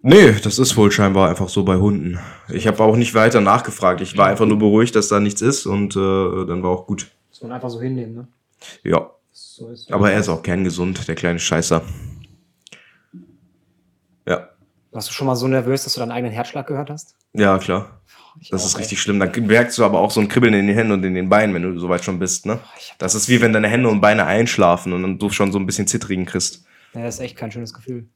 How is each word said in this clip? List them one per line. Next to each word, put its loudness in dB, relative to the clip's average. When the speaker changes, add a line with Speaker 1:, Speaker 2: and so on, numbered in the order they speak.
Speaker 1:
Nee, 10
das -2
ist 2
wohl 6
scheinbar 2
einfach -4
so -2
bei 2
Hunden. 0
Ich -4
hab -2
auch 6
nicht 0
weiter 6
nachgefragt. 0
Ich -10
war 4
einfach 2
nur 2
beruhigt, 4
dass 2
da 2
nichts -2
ist -2
und, -2
äh, 0
dann -2
war -2
auch -4
gut. -8
Speaker 2:
Muss -20
man -14
einfach -10
so -12
hinnehmen, -8
ne? -16
Speaker 1:
Ja. -2
Speaker 2:
So -20
ist -16
Speaker 1:
Aber 2
er 0
Speaker 2:
das. -2
Speaker 1:
ist -2
auch -6
kerngesund, -4
der -6
kleine -4
Scheißer. 0
Ja. -4
Speaker 2:
Warst -12
du -12
schon -6
mal 0
so -4
nervös, -2
dass -8
du -8
deinen -8
eigenen -8
Herzschlag -10
gehört -8
hast? -18
Speaker 1:
Ja, 2
klar. -6
Speaker 2:
Ich -20
Speaker 1:
Das -4
Speaker 2:
auch, -4
Speaker 1:
ist -4
Speaker 2:
ey. -10
Speaker 1:
richtig -8
schlimm. -2
Dann 0
merkst 2
du 2
aber 2
auch 2
so 0
ein 2
Kribbeln 4
in 2
den 2
Händen 0
und -2
in -2
den -4
Beinen, 4
wenn -4
du -4
soweit -2
schon -6
bist, -6
ne? -4
Speaker 2:
Boah, -16
ich -20
hab -20
Speaker 1:
Das -4
Speaker 2:
das -2
Speaker 1:
ist -6
wie 4
wenn 2
deine 2
Hände 2
und 2
Beine 4
einschlafen 2
und -4
dann -4
du -2
schon 0
so -2
ein -4
bisschen -4
zittrigen -4
kriegst. -8
Speaker 2:
Ja, -12
das -10
ist -14
echt -12
kein -12
schönes -14
Gefühl. -14